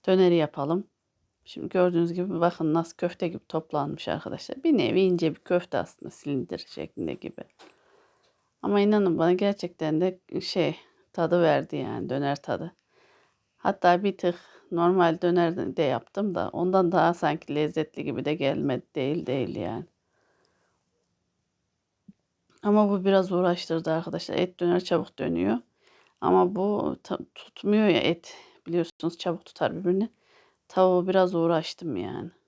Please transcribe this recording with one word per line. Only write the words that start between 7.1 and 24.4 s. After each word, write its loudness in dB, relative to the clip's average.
gibi. -14
Ama 2
inanın 4
bana 4
gerçekten -2
de -2
şey -2
tadı 2
verdi 2
yani, -6
döner -2
tadı. -6
Hatta 2
bir -2
tık 0
normal 2
döner 0
de 0
yaptım -2
da -2
ondan 2
daha 4
sanki -4
lezzetli -4
gibi -6
de -2
gelmedi, -2
değil, -4
değil -4
yani. -8
Ama 4
bu -2
biraz 4
uğraştırdı 0
arkadaşlar. -4
Et -2